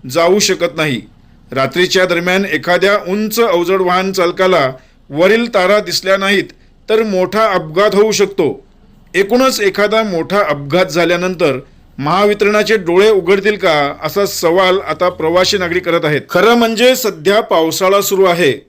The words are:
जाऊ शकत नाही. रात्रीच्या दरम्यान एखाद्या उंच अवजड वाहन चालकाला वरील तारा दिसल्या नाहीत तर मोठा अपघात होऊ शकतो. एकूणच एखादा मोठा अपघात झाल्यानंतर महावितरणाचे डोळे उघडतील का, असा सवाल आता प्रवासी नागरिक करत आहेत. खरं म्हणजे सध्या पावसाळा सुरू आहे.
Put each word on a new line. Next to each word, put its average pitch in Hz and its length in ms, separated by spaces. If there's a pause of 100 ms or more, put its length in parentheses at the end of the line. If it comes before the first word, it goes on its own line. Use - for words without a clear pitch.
(100)
जाऊ 170 280
शकत 175 380
नाही. 151 240 (520)
रात्रीच्या 180 520
दरम्यान 180 400
एखाद्या 180 520 (120)
उंच 214 320
अवजड 185 400
वाहन 185 320
चालकाला 175 580 (400)
वरील 196 440
तारा 196 260
दिसल्या 185 360
नाहीत 196 360 (360)
तर 220 140
मोठा 202 500
अपघात 180 420
होऊ 208 180
शकतो. 185 520 (500)
एकूणच 233 460
एखादा 202 420
मोठा 185 460
अपघात 147 380
झाल्यानंतर 170 720 (400)
महावितरणाचे 208 760
डोळे 185 340
उघडतील 196 460
का, 151 460
असा 196 240
सवाल 185 540
आता 156 280
प्रवासी 180 500
नागरिक 175 260
करत 170 200
आहेत. 147 260
खरं 208 240
म्हणजे 233 420
सध्या 196 440
पावसाळा 190 600
सुरू 190 240
आहे. 170 280 (160)